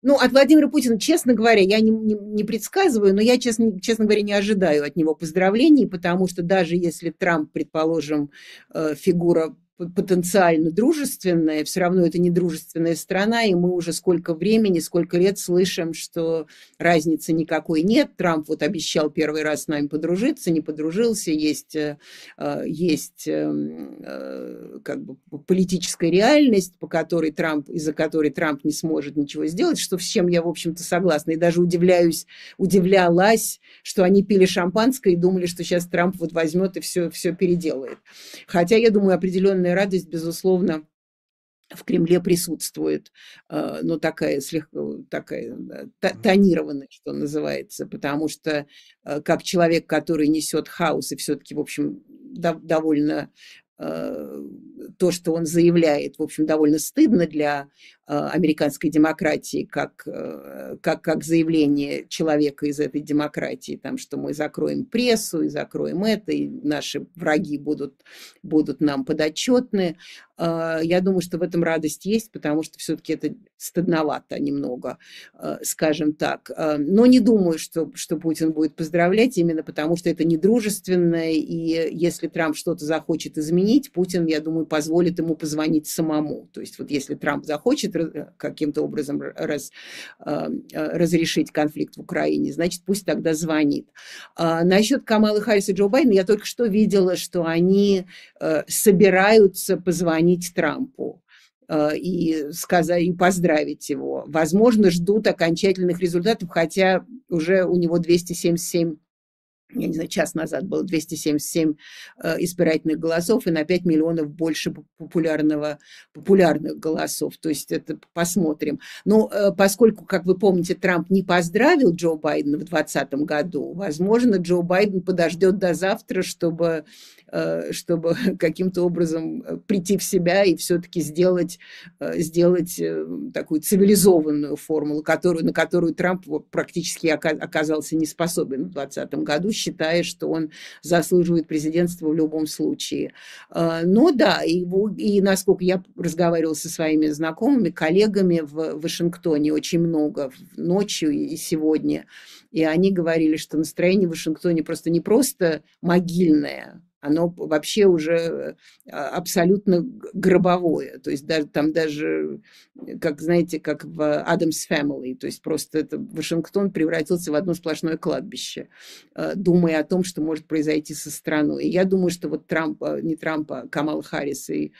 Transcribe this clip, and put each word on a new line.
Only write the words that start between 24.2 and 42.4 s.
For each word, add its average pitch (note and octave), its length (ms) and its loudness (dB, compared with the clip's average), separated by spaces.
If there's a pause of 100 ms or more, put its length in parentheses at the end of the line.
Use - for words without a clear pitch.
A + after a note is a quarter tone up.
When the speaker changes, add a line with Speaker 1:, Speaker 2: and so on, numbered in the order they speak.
Speaker 1:
как - 200 -8
бы - 120 -16 (140)
п-, C#3+ 160 -14
политическая F3+ 640 0
реальность, A3 680 4
по D#3+ 80 -14
которой D#3+ 440 -2
Трамп, D#3 380 -4
из-за D#3 240 -6
которой D#3 380 0
Трамп D3+ 340 -4
не D3+ 60 2
сможет D3+ 440 -4
ничего D3+ 300 -4
сделать, A3+ 320 0
что, - 220 -4
с - 40 -6
чем F3+ 240 0
я, E3+ 140 2
в E3 60 -4
общем-то, E3 360 -6
согласна. E3 480 0
И E3 40 0
даже E3+ 260 2
удивляюсь, F3 640 4 (320)
удивлялась, F#3 1040 4 (240)
что - 200 0
они G3 200 6
пили G3 220 6
шампанское G3 680 2
и - 20 4
думали, F3+ 300 2
что F3 180 -6
щас F3 220 0
Трамп F3+ 340 0
вот E3 140 -6
возьмёт E3+ 440 0
и - 20 -6
всё, E3+ 320 -4
всё F3 240 -4
переделает. E3+ 640 -2 (480)
Хотя, F3 300 2
я A#3 120 6
думаю, G3 260 4
определённая F#3 600 2
радость, F#3+ 340 0
безусловно, E3+ 760 -2 (920)
в - 100 -20
Кремле F3 360 2
присутствует, D#3 880 -4 (380)